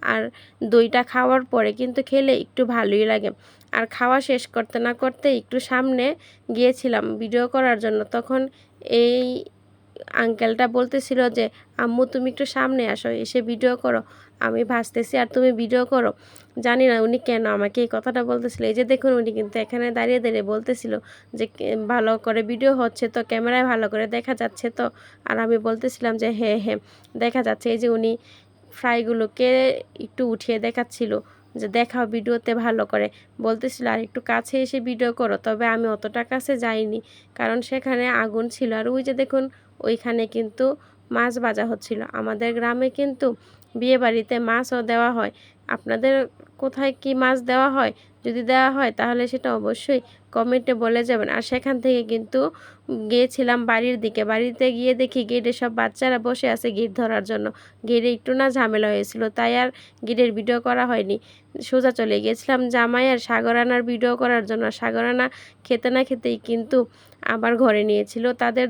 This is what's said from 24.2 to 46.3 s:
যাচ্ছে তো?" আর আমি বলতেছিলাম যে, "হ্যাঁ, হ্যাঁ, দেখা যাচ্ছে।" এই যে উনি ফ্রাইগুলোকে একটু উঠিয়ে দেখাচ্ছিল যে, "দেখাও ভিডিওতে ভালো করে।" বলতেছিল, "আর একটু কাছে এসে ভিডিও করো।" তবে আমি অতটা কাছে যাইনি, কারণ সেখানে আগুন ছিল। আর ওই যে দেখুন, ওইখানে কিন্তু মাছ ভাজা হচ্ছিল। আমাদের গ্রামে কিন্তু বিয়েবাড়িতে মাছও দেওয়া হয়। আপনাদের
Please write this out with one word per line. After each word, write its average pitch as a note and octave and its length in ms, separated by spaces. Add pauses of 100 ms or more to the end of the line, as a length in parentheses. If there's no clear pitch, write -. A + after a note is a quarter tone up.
যাচ্ছে - 360
তো?" A#3+ 160 (380)
আর A3 140
আমি A3+ 200
বলতেছিলাম A3+ 580
যে, A3 140
"হ্যাঁ, A3 300
হ্যাঁ, G#3+ 180 (360)
দেখা A#3+ 280
যাচ্ছে।" A3 280
এই A3+ 80
যে A#3+ 100
উনি A3+ 240 (600)
ফ্রাইগুলোকে A#3 760 (520)
একটু A#3 280
উঠিয়ে A3+ 300
দেখাচ্ছিল A#3 540 (420)
যে, A3+ 140
"দেখাও A#3+ 380
ভিডিওতে A#3 480
ভালো A3+ 320
করে।" G#3 200 (340)
বলতেছিল, A#3 460
"আর A3+ 140
একটু A#3 200
কাছে A#3 420
এসে C4 180
ভিডিও A#3+ 320
করো।" A3 260
তবে A3 280
আমি A3+ 220
অতটা A3 360
কাছে C4 320
যাইনি, A3 420 (360)
কারণ A#3 260
সেখানে C4 440 (100)
আগুন A3+ 340
ছিল। A#3 240
আর A3 160
ওই C4 140
যে C4 120
দেখুন, C4+ 300 (360)
ওইখানে A#3 460
কিন্তু A3+ 380 (460)
মাছ A#3 280
ভাজা A3 280
হচ্ছিল। A3 340 (120)
আমাদের A3 420
গ্রামে A#3+ 360
কিন্তু C#4 360 (480)
বিয়েবাড়িতে A#3+ 640
মাছও A#3+ 440
দেওয়া A#3 300
হয়। G#3+ 200 (360)
আপনাদের A#3 460 (440)